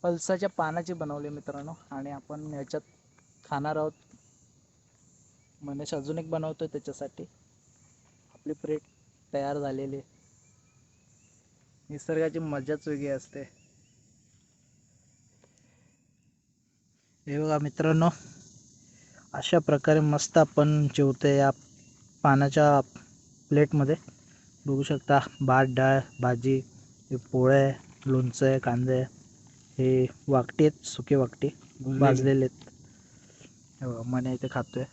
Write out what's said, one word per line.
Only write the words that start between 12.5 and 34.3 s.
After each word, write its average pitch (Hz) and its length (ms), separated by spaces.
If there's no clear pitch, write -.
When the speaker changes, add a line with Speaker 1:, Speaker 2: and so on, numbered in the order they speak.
Speaker 1:
वेगळी 143 200
असते. 139 360
हे 143 120
बघा 151 180
मित्रांनो, 160 520
अशा - 260
प्रकारे 156 400
मस्त 151 380
आपण 151 580
जेवतो 139 320
या 139 220
पानाच्या 143 560
प्लेटमध्ये. 147 440
बघू 139 180
शकता, 139 360
भात, 131 240
डाळ, 135 240
भाजी, 123 360
हे 131 40
पोळ्या, 135 400
लोणचं 131 400
आहे, 135 140
कांदे 127 340
आहे, 131 100
हे 127 280
वाकटे 135 380
आहेत, - 200
सुके - 300
वाकटे 135 320
Speaker 2:
भरलेले. 131 200
Speaker 1:
भाजलेले 135 460
आहेत. - 240
हे 131 60
बघा, 117 220
मने 127 240